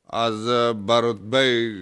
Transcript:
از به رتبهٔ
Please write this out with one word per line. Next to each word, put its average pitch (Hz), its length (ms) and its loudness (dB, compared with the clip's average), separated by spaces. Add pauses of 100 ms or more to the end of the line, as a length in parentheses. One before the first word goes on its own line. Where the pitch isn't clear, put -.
(140)
از 113 320 -2 (400)
به 117 160 4
رتبهٔ 117 800 0